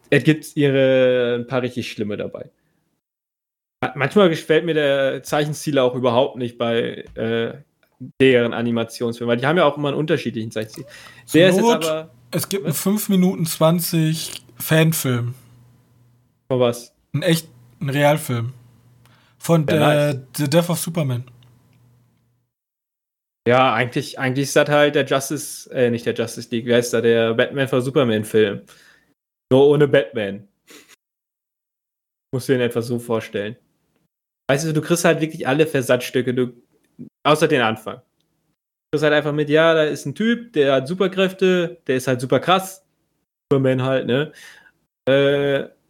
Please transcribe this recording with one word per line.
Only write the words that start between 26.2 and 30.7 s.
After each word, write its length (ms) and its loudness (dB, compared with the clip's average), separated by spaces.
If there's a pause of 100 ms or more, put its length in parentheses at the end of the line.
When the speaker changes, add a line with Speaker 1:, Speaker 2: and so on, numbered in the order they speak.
Speaker 1:
League, 160 -6
wie 80 2
heißt 180 0
der, 100 0
der 320 2
Batman 340 -2
v 120 0
Superman 440 0
Film. 380 0 (920)
Nur 160 8
ohne 180 4
Batman. 600 -2 (1800)